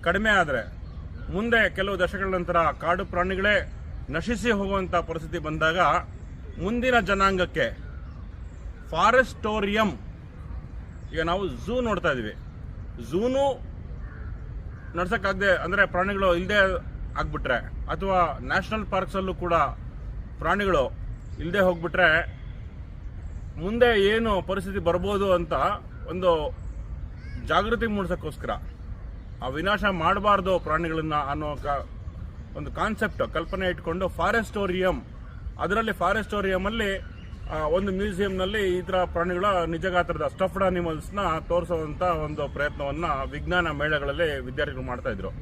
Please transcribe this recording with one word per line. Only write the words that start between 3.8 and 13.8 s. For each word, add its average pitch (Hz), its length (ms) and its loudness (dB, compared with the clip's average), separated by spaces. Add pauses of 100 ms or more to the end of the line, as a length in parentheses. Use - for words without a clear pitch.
ನಶಿಸಿ 185 400 0
ಹೋಗುವಂಥ 196 440 0
ಪರಿಸ್ಥಿತಿ 160 440 -2
ಬಂದಾಗ, 156 400 2 (840)
ಮುಂದಿನ 240 380 4
ಜನಾಂಗಕ್ಕೆ 190 680 2 (1200)
ಫಾರೆಸ್ಟೋರಿಯಂ, 214 1000 4 (1200)
ಈಗ 156 80 -2
ನಾವು 175 280 0
ಝೂ 143 320 -2
ನೋಡ್ತಾ 185 320 2
ಇದೀವಿ, 110 220 -2 (760)
ಝೂನು 254 600 2 (1300)